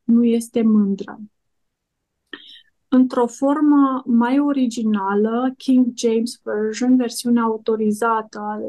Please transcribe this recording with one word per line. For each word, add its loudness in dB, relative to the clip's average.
nu 4
este 0
mândră.” 0
Într-o 2
formă 0
mai 2
originală, -2
King 2
James -2
Version, 0
versiunea 0
autorizată -2
a -8